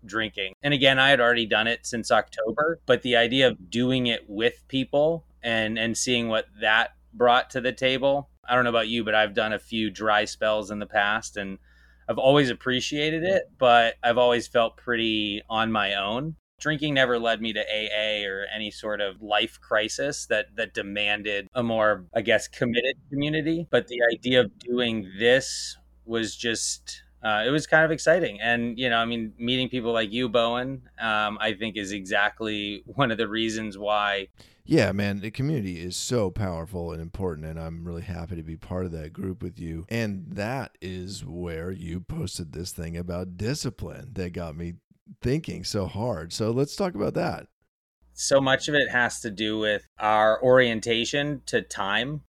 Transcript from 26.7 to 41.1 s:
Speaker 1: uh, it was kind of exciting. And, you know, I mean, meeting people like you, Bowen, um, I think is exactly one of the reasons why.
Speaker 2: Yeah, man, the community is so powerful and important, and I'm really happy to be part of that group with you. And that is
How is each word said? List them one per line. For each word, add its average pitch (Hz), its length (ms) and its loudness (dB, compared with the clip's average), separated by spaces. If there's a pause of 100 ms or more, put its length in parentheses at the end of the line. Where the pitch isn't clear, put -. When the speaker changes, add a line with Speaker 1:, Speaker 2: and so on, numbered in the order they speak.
Speaker 1:
uh, 107 240 0
it 131 40 2
was 147 180 -2
kind 160 160 6
of 160 80 2
exciting. 156 480 2
And, 117 360 0
you 127 140 0
know, 117 80 2
I 117 60 2
mean, 113 340 -6
meeting 127 300 -2
people 120 240 -2
like 113 200 0
you, 123 160 -2
Bowen, 120 540 0 (180)
um, 107 400 0
I 110 160 -2
think 104 200 -6
is 101 160 -6
exactly 104 960 -2
one 131 260 0
of 104 60 -4
the 110 100 0
reasons 110 500 -4
why. 104 480 0 (440)
Speaker 2:
Yeah, 120 220 4
man, 101 280 -2
the 104 100 -8
community 107 500 -4
is 90 160 -8
so 113 340 -2
powerful 85 600 -6
and 82 80 -10
important, 82 460 -6
and 80 120 -8
I'm 82 280 -10
really 85 160 -8
happy 85 340 -8
to 82 60 -10
be 80 160 -10
part 92 260 -6
of 87 80 -6
that 78 220 -10
group 95 280 -8
with 90 160 -10
you. 82 300 -8
And 104 440 -4
that 107 500 -6
is 92 420 -10